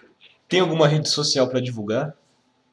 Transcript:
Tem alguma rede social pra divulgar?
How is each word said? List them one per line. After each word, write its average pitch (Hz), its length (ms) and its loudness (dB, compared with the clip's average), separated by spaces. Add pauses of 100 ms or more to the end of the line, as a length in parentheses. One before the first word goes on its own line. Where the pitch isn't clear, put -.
(480)
Tem 175 120 2
alguma 160 280 4
rede 151 200 0
social 143 400 0
pra 127 120 -2
divulgar? 123 540 -4 (580)